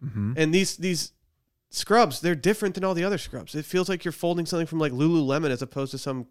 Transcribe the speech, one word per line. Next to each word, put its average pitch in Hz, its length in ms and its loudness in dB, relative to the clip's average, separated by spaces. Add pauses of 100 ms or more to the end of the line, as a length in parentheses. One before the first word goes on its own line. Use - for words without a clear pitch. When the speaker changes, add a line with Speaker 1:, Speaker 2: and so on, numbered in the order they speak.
Speaker 1:
Mm-hmm. 107 320 -2
Speaker 2:
And 160 180 2
these, 190 220 2
these 175 360 -2 (580)
scrubs, 202 500 4
they're 175 160 2
different 196 400 0
than 190 80 -4
all 190 100 0
the 170 80 0
other 196 160 0
scrubs. - 380 -12
It 151 80 -6
feels 180 240 0
like 185 160 -4
you're 165 80 -4
folding 170 340 -2
something 165 220 -2
from, 160 100 -4
like, 151 140 2
Lululemon 151 580 2
as 123 120 -2
opposed 135 280 -6
to 139 80 -8
some 131 320 -6